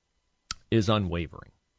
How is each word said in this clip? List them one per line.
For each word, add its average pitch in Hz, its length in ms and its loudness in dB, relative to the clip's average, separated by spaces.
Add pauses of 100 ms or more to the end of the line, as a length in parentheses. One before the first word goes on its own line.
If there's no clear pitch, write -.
(680)
is 110 200 4
unwavering. 87 640 -2 (280)